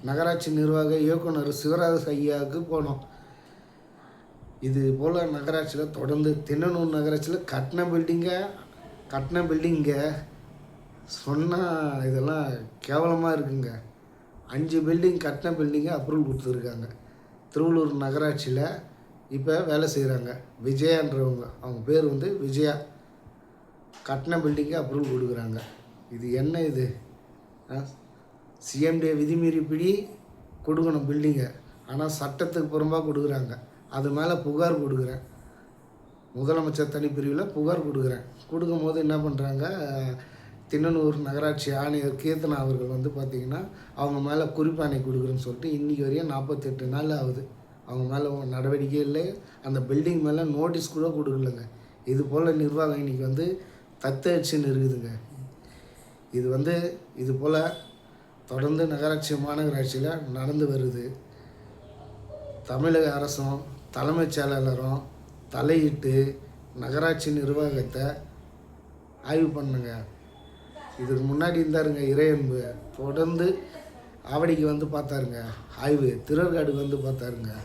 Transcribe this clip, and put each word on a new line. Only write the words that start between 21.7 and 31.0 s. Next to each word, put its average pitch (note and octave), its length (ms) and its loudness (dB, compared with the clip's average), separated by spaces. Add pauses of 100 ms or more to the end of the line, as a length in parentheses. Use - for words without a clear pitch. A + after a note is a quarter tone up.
பேர் D3+ 240 6
வந்து D3 160 -2 (160)
விஜயா. D3 300 2 (1300)
கட்டின C#3 360 -2
பில்டிங்கை D3 340 0
அப்ரூவல் C#3 360 -2
கொடுக்குறாங்க. A#2 440 -2 (580)
இது A#2+ 120 -8 (120)
என்ன D#3+ 280 0
இது? B2+ 180 0 (880)
ஆ? - 20 -6 (920)
சி - 120 -10 (120)
எம் E3 120 2
டி D#3+ 80 2 (100)
விதிமீறி D#3+ 420 2 (100)
பிடி E3+ 180 2 (760)
கொடுக்கணும் D#3 440 2